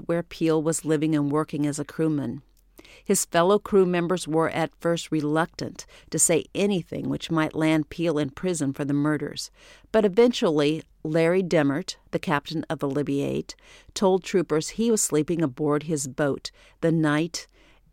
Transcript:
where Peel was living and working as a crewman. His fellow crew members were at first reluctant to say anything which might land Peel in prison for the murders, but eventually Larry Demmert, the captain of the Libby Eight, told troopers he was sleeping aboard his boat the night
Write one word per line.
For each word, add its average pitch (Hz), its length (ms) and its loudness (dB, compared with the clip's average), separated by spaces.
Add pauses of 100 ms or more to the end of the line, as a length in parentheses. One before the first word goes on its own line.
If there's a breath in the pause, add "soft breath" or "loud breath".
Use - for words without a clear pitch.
where 170 160 -2
Peel 160 400 0
was 160 220 -2
living 156 280 2
and 143 180 0
working 151 360 -2
as 147 140 -4
a 143 40 -6
crewman. 143 580 -4 (640 loud breath)
His 196 200 0
fellow 175 340 4
crew 196 260 4
members 175 440 0
were 156 220 2
at 156 280 -4
first 170 320 -2
reluctant 156 760 -4 (240 loud breath)
to 156 100 -2
say - 240 2 (100)
anything 165 540 -2
which 147 240 -6
might 156 240 -2
land 156 340 0
Peel 160 280 -2
in 143 120 -2
prison 151 420 -4
for 147 120 -6
the 139 100 -2
murders, 147 560 -2 (400 loud breath)
but 220 140 4
eventually 175 800 2 (180)
Larry 165 400 2
Demmert, 151 540 0 (160)
the 165 80 -2
captain 151 500 -2
of 156 80 -6
the 143 100 -2
Libby 139 320 -2
Eight, 135 360 -6 (360 loud breath)
told 190 300 2
troopers 156 480 -2
he 226 220 0
was 214 100 2
sleeping 156 400 0
aboard 147 420 -2
his 151 220 -4
boat 135 460 -2 (280 soft breath)
the 165 120 2
night 156 560 0 (440 soft breath)